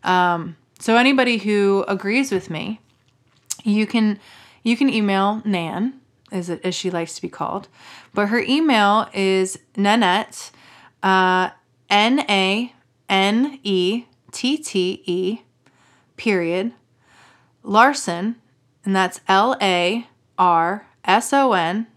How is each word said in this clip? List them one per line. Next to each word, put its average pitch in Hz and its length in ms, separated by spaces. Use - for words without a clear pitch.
Um, 175 540
so 226 180
anybody 254 400
who 196 500
agrees 208 440
with 185 180
me, 165 320
you 214 240
can, 214 320
you 233 120
can 277 140
email 208 560
Nan, 196 560
as 180 180
it, 165 160
as 185 100
she 185 160
likes 165 240
to - 60
be 170 80
called, - 400
but 208 140
her 233 120
email 226 720
is 190 460
Nanette, 202 760
uh, 185 500
N 220 300
A 202 440
N 220 560
E 196 420
T 269 260
T 185 480
E, 185 360
period, 185 560
Larson, 214 720
and 190 120
that's 185 320
L 202 340
A 190 460
R 175 480
S 208 260
O 269 220
N 185 440